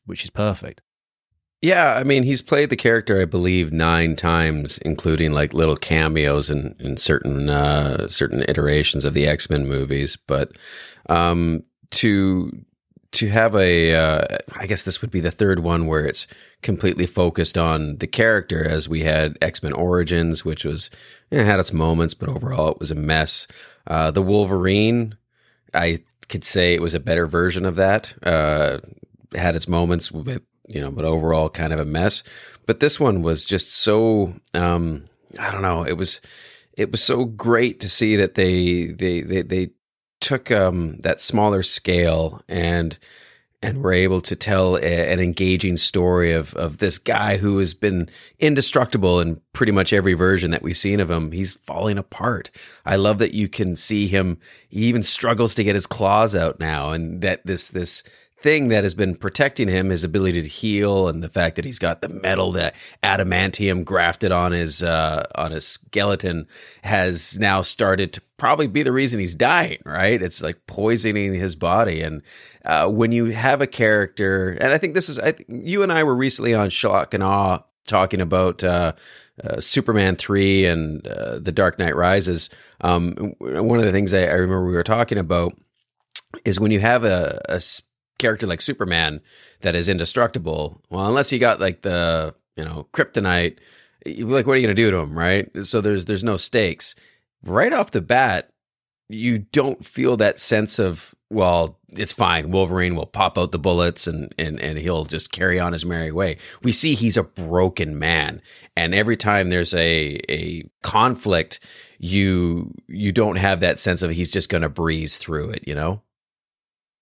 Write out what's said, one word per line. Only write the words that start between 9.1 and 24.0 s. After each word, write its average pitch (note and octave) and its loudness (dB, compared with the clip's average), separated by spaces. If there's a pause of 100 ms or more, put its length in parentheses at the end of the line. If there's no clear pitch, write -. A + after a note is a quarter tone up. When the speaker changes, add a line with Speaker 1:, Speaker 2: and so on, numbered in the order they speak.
Speaker 2:
the D2 2
X-Men D2 0
movies. C#2 -2
But, - -2 (560)
um, E2+ 2 (280)
to, F#2+ 0 (480)
to - -2
have A2 2
a, E2+ 4
uh, D#2+ 2 (160)
I - -8
guess G2 -2
this - -4
would A#2 -6
be F#2+ -4
the E2 -2
third F#2+ 2
one E2 0
where D#2 0
it's - -2 (340)
completely F#2 0
focused F2 0
on D#2 0
the F2+ -6
character, F#2+ 0
as D#2+ -2
we D#2+ -2
had D#2 0
X-Men D#2 -4
Origins, E2+ 0
which D#2 -6
was, D2+ -6 (420)
it C3 4
had G#2 4
its F#2 -2
moments, E2 2
but E2+ -6
overall C#2 -2
it - -6
was D#2 -6
a - -4
mess. D2+ -2 (400)
Uh, D#2+ 2